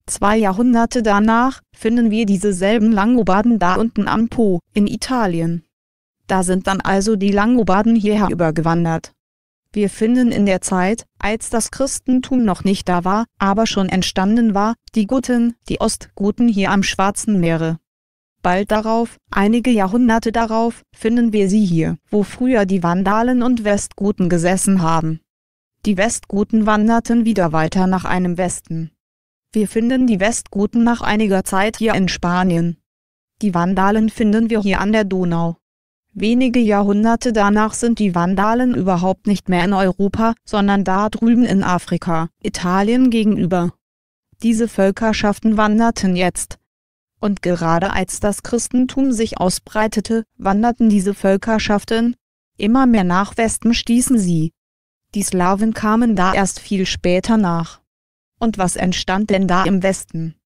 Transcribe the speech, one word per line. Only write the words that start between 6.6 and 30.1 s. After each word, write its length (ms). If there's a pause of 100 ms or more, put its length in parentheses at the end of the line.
dann 140
also 340
die 160
Langobarden 640
hierher 340
übergewandert. 840 (600)
Wir 160
finden 420
in 140
der 160
Zeit, 440 (120)
als 320
das 220
Christentum 720
noch 200
nicht 260
da 140
war, 220 (140)
aber 260
schon 240
entstanden 640
war, 220 (200)
die 120
Goten, 480 (140)
die 120
Ostgoten 640
hier 240
am 120
Schwarzen 560
Meere. 400 (640)
Bald 280
darauf, 460 (120)
einige 400
Jahrhunderte 640
darauf, 500 (140)
finden 360
wir 160
sie 160
hier, 340 (120)
wo 140
früher 420
die 160
Vandalen 600
und 200
Westgoten 640
gesessen 520
haben. 380 (680)
Die 100
Westgoten 680
wanderten 580
wieder 300
weiter 320
nach 180
einem 360
Westen. 500 (640)
Wir 140
finden 400
die 120